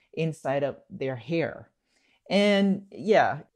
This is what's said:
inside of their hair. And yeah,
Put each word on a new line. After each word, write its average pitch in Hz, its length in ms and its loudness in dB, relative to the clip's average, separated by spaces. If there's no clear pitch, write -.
inside 147 500 -2
of 131 160 -6
their 131 240 -6
hair. 131 560 -6
And 196 640 2
yeah, 143 520 2